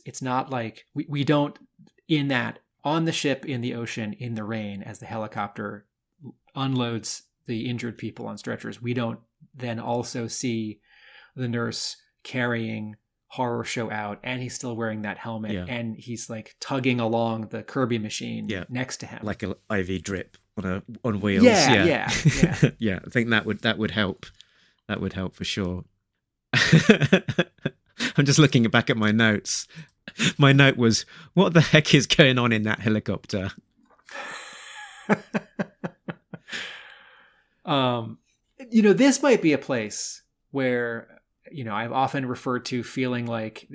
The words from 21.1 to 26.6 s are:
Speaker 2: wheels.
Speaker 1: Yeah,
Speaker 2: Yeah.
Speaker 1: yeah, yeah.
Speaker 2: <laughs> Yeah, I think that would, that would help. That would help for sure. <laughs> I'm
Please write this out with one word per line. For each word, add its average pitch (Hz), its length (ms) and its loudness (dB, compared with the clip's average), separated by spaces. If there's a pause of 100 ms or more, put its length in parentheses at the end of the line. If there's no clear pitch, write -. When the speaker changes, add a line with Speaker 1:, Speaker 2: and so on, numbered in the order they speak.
Speaker 2:
wheels. 104 240 4
Speaker 1:
Yeah, 180 280 8
Speaker 2:
Yeah. 101 120 6
Speaker 1:
yeah, 123 260 2 (320)
yeah. - 320 4
Speaker 2:
<laughs> - 40 -20
Yeah, 98 280 -2
I - 40 -16
think 117 200 2
that 107 160 2
would, 104 140 -2
that 113 180 0
would 107 140 0
help. 95 340 -2 (640)
That - 120 -4
would 92 120 -4
help 92 240 -6
for 101 80 -8
sure. 90 400 -4 (340)
<laughs> - 340 -20
I'm - 1700 2